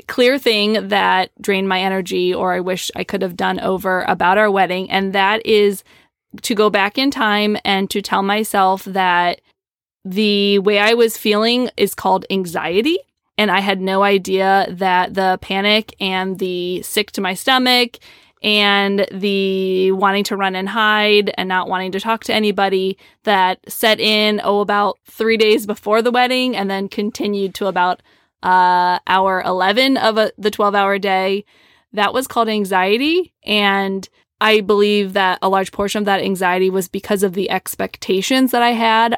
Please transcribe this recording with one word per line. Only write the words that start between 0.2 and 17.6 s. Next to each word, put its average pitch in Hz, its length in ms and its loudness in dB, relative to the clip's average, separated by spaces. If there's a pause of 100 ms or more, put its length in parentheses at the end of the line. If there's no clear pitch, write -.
thing 208 480 0
that 185 420 0 (100)
drained 196 300 -2
my 185 120 0
energy 185 520 -2
or 185 200 -2
I 180 80 -2
wish 180 340 -6
I - 80 -8
could 190 180 -6
have 180 160 -6
done 190 220 -2
over 190 480 -2
about 180 320 4
our 214 100 4
wedding, 185 400 0
and 190 240 0
that 202 320 0
is 208 380 2 (580)
to - 140 -4
go 208 160 2
back 202 260 0
in 269 140 2
time 208 520 0
and 196 280 0
to 208 100 -4
tell 196 220 -2
myself 196 640 0
that 180 560 0 (640)
the 202 560 2
way 202 200 2
I 214 160 4
was 233 200 2
feeling 226 640 0
is 196 160 0
called 190 380 -2
anxiety, 185 680 -2 (400)
and 208 140 2
I 185 80 2
had 196 220 -2
no 190 200 0
idea 190 680 2
that 180 420 0
the 190 280 0
panic 208 580 0
and 190 400 -4
the 180 420 -4
sick - 300 -4
to - 100 -6
my 190 140 -2
stomach 247 640 0 (440)